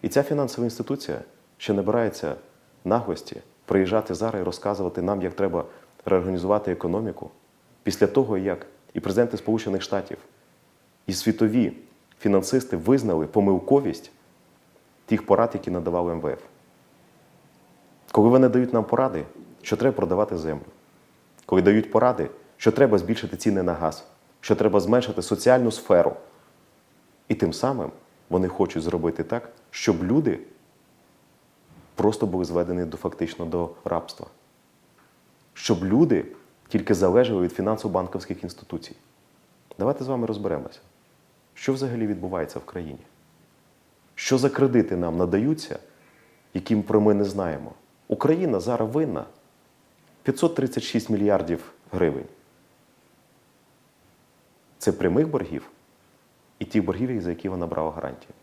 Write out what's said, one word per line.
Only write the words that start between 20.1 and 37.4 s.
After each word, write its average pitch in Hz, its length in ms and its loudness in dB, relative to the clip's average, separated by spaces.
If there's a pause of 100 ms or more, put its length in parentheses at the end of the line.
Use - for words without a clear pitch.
землю, 78 280 -6 (800)
коли 92 160 4
дають 107 300 6
поради, 113 380 4 (280)
що - 140 4
треба 120 260 6
збільшити 92 400 -2
ціни 98 260 0
на 90 100 0
газ, 80 320 -4 (360)
що - 140 2
треба 104 240 4
зменшити 104 420 0
соціальну 120 500 2
сферу. - 440 2 (1120)
І 107 80 0
тим 85 180 0
самим 123 380 -4 (380)
вони 92 180 2
хочуть 87 360 -2
зробити 82 400 -2
так, - 260 -6 (220)
щоб 90 320 -2
люди 120 360 0 (1600)
просто 107 320 0
були 90 180 -2
зведені 87 400 -2
до, 80 120 -10
фактично 85 480 -6
до 85 240 -4 (160)
рабства. - 420 -6 (1300)
Щоб 95 320 0
люди 113 400 4 (420)
тільки 104 260 0
залежали 98 480 4